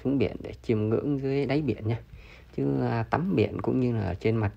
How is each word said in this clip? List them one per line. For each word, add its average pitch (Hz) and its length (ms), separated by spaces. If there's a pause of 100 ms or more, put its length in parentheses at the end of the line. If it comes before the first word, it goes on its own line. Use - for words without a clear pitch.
xuống 135 140
biển - 220
để - 140 (100)
chiêm 107 260
ngưỡng 135 300
dưới 135 260
đáy 139 160
biển 117 260
nha. 113 120 (560)
Chứ, 139 260
à, 117 220
tắm 170 320
biển 101 260
cũng 127 180
như 120 160
là 110 60
ở 90 120
trên 110 220
mặt 107 220